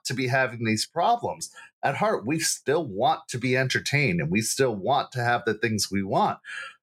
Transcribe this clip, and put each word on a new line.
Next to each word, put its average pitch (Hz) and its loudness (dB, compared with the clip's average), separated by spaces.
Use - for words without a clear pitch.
to 131 -4
be 127 -2
having 120 0
these 110 2
problems. 170 0
At 135 0
heart, 196 0
we 151 0
still 156 0
want 120 0
to 127 -4
be 127 2
entertained 131 2
and 76 -2
we 104 2
still 120 0
want 117 0
to 120 -2
have 120 2
the 110 0
things 110 -2
we 98 -2
want. 160 0